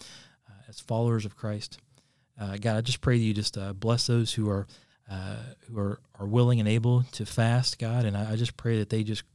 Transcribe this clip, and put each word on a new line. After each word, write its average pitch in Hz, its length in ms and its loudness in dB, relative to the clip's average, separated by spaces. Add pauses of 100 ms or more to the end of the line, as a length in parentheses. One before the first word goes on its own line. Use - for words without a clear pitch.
(500)
uh, 101 40 -20 (140)
as 113 120 -20
followers 113 460 0
of 101 100 -12
Christ. 107 420 -8 (640)
Uh, 101 180 -6
God, 107 200 0
I 110 40 0
just 120 200 -4
pray 123 160 4
that 117 60 2
you 110 100 2
just, 104 240 -4
uh, 98 160 -6
bless 113 340 0
those 117 260 2
who 107 160 0
are, 98 160 -2 (460)
uh, 95 240 -8 (320)
who 117 100 -12
are, 101 220 -2 (180)
are 101 80 -8
willing 120 360 4
and 104 80 4
able 120 420 4
to 107 140 -8
fast, 120 540 2
God, 117 260 0
and 101 100 0
I, 107 160 -2
I 110 60 0
just 117 180 -2
pray 117 240 0
that 104 100 -2
they 110 140 0
just 107 200 -6 (120)